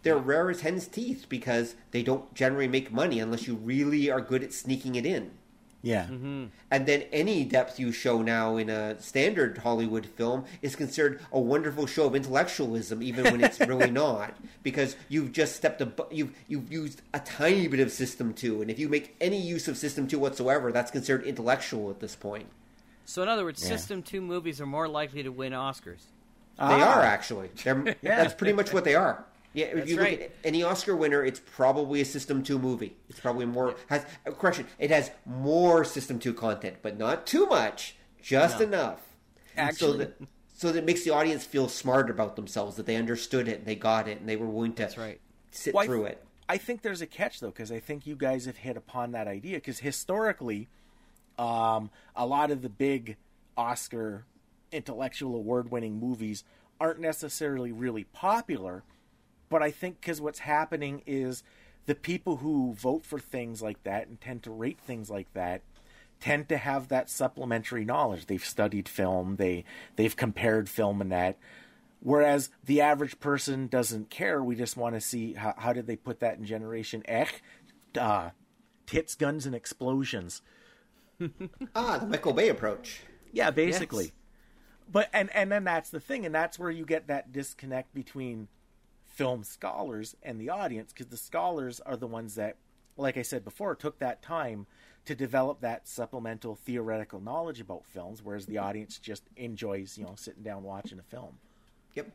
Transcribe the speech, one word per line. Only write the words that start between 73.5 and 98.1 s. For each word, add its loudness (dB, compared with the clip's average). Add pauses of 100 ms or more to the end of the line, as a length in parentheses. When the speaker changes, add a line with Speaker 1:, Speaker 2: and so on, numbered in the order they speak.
Speaker 3:
doesn't 0
care. 0
We 0
just -4
wanna -2
see -4
how, -4
how 0
did -2
they -4
put -10
that -2
in -10
Generation -6
X? 0 (640)
Uh, 2 (560)
tits, -2
guns, -2
and -4
explosions. -4
Speaker 1:
<laughs> -20 (1200)
Ah, 0
the -4
Michael 0
Bay 4
approach. -2 (320)
Speaker 3:
Yeah, 4
basically. 0
Speaker 2:
Yes. -10 (800)
Speaker 3:
But, 4
and, 2
and 2
then 0
that's 0
the -8
thing, -6
and -4
that's 0
where -4
you -6
get 0
that -4
disconnect -8
between -10 (580)
film -4
scholars -8
and -10
the -8
audience, -6
'cause -16
the -16
scholars -4
are -8
the -8
ones -10
that, -4 (400)
like -2
I -4
said -6
before, -6
took -8
that -4
time -6 (380)
to -8
develop 0
that -6
supplemental -8
theoretical -6
knowledge -6
about -12
films, -14